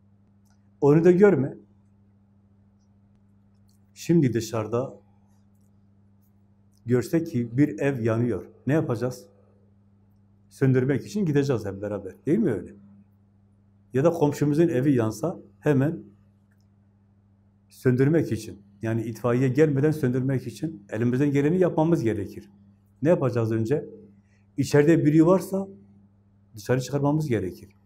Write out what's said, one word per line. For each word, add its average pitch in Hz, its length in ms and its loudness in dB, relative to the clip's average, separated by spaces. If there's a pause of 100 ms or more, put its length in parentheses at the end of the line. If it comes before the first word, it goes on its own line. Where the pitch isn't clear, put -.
(800)
Onu 151 220 6
da 180 80 8
görme. 175 460 4 (2250)
Şimdi 151 400 2
dışarıda 113 680 -4 (1900)
görsek 123 420 0
ki 120 300 -4
bir 147 220 2
ev 139 200 -2
yanıyor. 113 460 -2 (220)
Ne 131 60 0
yapacağız? 131 540 -4 (1200)
Söndürmek 131 560 0
için 208 200 -4
gideceğiz 135 400 0
hep 98 160 -8
beraber. 101 440 -10
Değil 170 140 0
mi 185 120 0
öyle? 90 240 -8 (1160)
Ya 127 100 0
da 165 80 4
komşumuzun 147 560 0
evi 135 280 0
yansa 117 440 -2 (200)
hemen 147 440 0 (1700)
söndürmek 135 640 0
için, - 300 -8 (200)
yani 113 220 -4
itfaiye 120 460 -2
gelmeden 147 420 2
söndürmek 131 560 -2
için 156 420 -12
elimizden 123 420 0
geleni 147 280 0
yapmamız 165 440 0
gerekir. 98 480 -6 (500)
Ne 139 80 2
yapacağız 117 420 0
önce? 113 380 -2 (680)
İçeride 147 480 4
biri 156 200 6
varsa 190 420 0 (880)
dışarı 127 260 -2
çıkarmamız 143 460 -2
gerekir. 95 480 -6 (100)